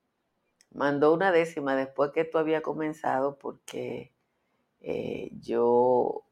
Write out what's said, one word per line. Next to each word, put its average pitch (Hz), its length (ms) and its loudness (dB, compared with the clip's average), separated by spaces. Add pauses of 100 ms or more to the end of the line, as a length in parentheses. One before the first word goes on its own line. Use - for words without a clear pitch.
(720)
mandó 143 420 2
una 180 200 2
décima 165 420 0
después 135 380 -2
que 156 80 -2
esto 165 180 -2
había 156 240 0
comenzado 147 760 -4
porque, 123 720 -12 (680)
eh, - 500 -8 (100)
yo, 120 920 2